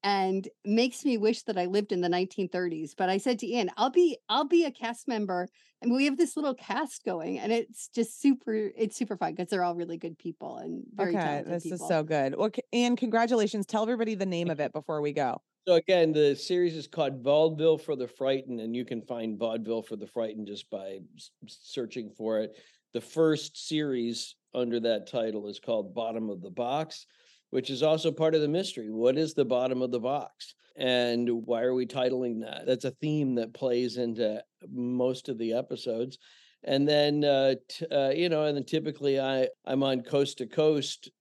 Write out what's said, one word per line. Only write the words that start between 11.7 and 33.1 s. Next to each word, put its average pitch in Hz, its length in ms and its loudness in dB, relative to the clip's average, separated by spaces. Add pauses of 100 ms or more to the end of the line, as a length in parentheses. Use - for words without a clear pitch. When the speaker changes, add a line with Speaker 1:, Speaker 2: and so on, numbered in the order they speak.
Speaker 1:
people. 160 160 -8
Speaker 2:
so 160 160 2
good. 147 320 0
Well, 214 180 0
c-, 254 80 -4 (100)
Ian, 240 220 2
congratulations. 226 720 2
Tell 220 160 0
everybody 220 320 -2
the 190 120 -2
name 170 240 -2
of 151 100 -4
it 143 120 -2
before 151 280 -4
we 147 120 -2
go. 139 280 -2 (260)
Speaker 3:
So 180 80 6
again, 165 380 6
the 147 240 6
series 175 400 0
is 143 100 -8
called 135 380 -2
Vaudeville 156 540 4
for 156 180 -4
the 123 100 -4
Frightened, 135 540 -2
and 113 160 -4
you 123 80 -2
can 113 180 -6
find 113 340 -6
Vaudeville 113 460 -2
for 110 140 -10
the 104 100 -10
Frightened 110 400 -6
just 101 240 -12
by 98 300 -8 (160)
s-, - 140 -20 (180)
searching 117 640 -10
for 110 280 -2
it. 107 180 -4 (360)
The 120 80 -4
first 156 680 0
series 127 680 -2 (180)
under 120 260 0
that 113 280 0
title 107 400 -4
is 101 100 -10
called 104 360 -4
Bottom 113 360 -4
of 95 100 -8
the 92 100 -14
Box, 127 540 -4 (460)
which 131 200 -2
is 131 120 -2
also 156 280 4
part 160 240 2
of 156 60 6
the 151 80 2
mystery. 151 420 -2
What 120 260 4
is 156 180 0
the 143 100 4
bottom 127 360 2
of 127 100 0
the 123 100 0
box? 127 540 -6 (220)
And 123 520 2 (180)
why 117 160 0
are 127 120 2
we 127 120 0
titling 127 560 -2
that? - 240 -8
That's 127 180 0
a 131 80 0
theme 151 440 0